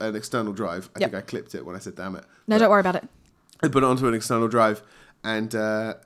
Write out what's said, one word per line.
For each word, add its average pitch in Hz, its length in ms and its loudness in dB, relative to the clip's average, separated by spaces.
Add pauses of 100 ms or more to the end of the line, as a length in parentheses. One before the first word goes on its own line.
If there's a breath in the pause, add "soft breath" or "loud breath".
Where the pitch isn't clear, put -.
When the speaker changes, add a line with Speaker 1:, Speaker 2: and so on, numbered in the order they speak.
Speaker 1:
an 110 140 -4
external 107 380 -4
drive. 92 420 -6
I - 40 -10
Speaker 2:
Yep. 156 120 -2
Speaker 1:
think 98 120 -8
I - 20 -18
clipped - 300 -10
it 80 100 -12
when 87 100 -12
I - 40 -12
said - 160 -14
"damn 95 220 -10
it." - 80 -18 (220 soft breath)
Speaker 2:
No, 220 80 2
Speaker 1:
But 220 40 6
Speaker 2:
don't 220 100 6
worry 202 120 6
about 185 160 0
it. - 100 -8 (540)
Speaker 1:
they 156 80 2
put 131 140 4
it 135 40 6
onto 127 200 2
an 117 60 2
external 113 360 0
drive, 110 320 4 (420 soft breath)
and, 110 320 -4
uh, 107 400 -2 (100)